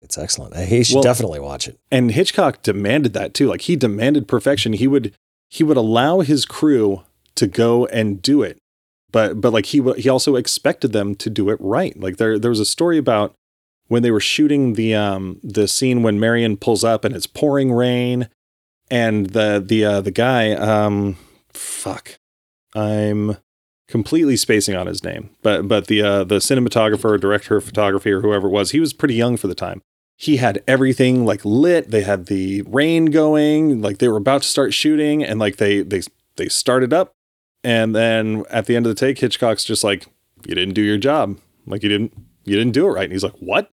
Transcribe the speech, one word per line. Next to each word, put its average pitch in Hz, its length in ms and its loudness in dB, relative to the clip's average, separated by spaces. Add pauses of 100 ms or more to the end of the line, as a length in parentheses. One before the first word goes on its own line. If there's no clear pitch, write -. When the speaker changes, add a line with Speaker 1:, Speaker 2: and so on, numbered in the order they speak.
Speaker 1:
it's - 160 -10
excellent. - 380 -8
He 117 280 2
should 123 120 2
Speaker 2:
Well, 139 60 4
Speaker 1:
definitely 113 380 0
watch 69 280 -10
it. - 100 -20 (120)
Speaker 2:
and 127 200 2
Hitchcock 160 520 0
demanded 104 520 0
that 92 200 -6
too. 139 140 2
Like, 90 140 -4
he 170 140 -2
demanded 123 520 0
perfection. 127 460 0
He 107 120 0
would, 135 280 0 (340)
he - 160 -4
would 151 140 2
allow 123 420 2
his 143 260 2
crew 107 560 0 (340)
to 117 100 2
go 117 400 2
and 107 340 -2
do 139 220 2
it. 92 160 -6 (540)
But, 107 280 0
but, 113 120 2
like, 110 140 2
he 147 120 0
w-, 127 220 0
he 113 80 0
also 131 280 2
expected 123 560 -2
them 101 240 -2
to - 140 -6
do 101 180 -2
it 107 120 -2
right. 135 380 -2
Like, 95 180 -8
there, 110 220 0
there 117 120 0
was 110 100 0
a 101 60 0
story 165 320 0
about 113 360 0 (520)
when 120 160 2
they 120 80 4
were 110 100 4
shooting 143 540 2
the, 110 200 0
um, 95 480 -2
the 104 260 0
scene 123 340 0
when 107 160 2
Marion 113 380 0
pulls 107 260 0
up 113 220 0
and 131 100 -2
it's 90 120 -10
pouring 139 460 0
rain, 123 560 0 (640)
and 110 400 0
the, 104 340 0
the, 107 200 2
uh, 104 160 2
the 98 100 -4
guy, 117 420 2
um, 101 640 0 (380)
fuck, - 640 -12 (560)
I'm 107 640 -2 (520)
completely 139 480 0
spacing 104 380 0
on 90 140 -4
his 90 160 -10
name, 90 260 -10 (120)
but, 101 260 0
but 104 180 0
the, 104 160 0
uh, 101 220 2
the 98 120 0
cinematographer, 107 840 2
director 104 380 0
of 95 80 0
photography, 101 460 -2
or 95 100 2
whoever 104 280 0
it 92 40 0
was, 101 200 0
he 151 80 0
was 156 120 0
pretty 139 220 -4
young 120 220 0
for - 100 -6
the 87 80 -4
time. 90 280 -10 (340)
He 151 220 0
had 110 280 0
everything, 127 580 2
like, 107 200 -2
lit. 139 460 2
They 107 120 0
had 95 240 -2
the 95 360 -2
rain 151 440 0
going, 151 760 2
like, 101 160 -4
they 123 100 2
were 110 80 2
about 131 260 0
to - 60 -4
start 139 260 0
shooting, 151 480 0
and, 110 160 -4
like, 107 180 -2
they, 101 260 2
they, 90 200 -4 (340)
they - 120 -6
started 127 440 0
up, 175 200 0 (500)
and 113 320 0
then 110 560 0
at 113 160 -2
the 120 100 2
end 117 100 0
of 113 80 0
the - 40 -10
take, 131 200 0
Hitchcock's 113 460 -2
just - 180 -4
like, 101 240 -2 (400)
"You - 80 -8
didn't 92 200 -2
do 107 80 0
your 104 160 0
job. 117 400 -2 (280)
Like, 104 160 -8
you 104 60 -2
didn't, 104 240 -2 (320)
you 101 120 -2
didn't 117 180 0
do 151 120 2
it 190 40 2
right." 95 140 -2
And 73 80 -10
he's 95 120 -4
like, 92 160 -4
"What?" 107 400 -2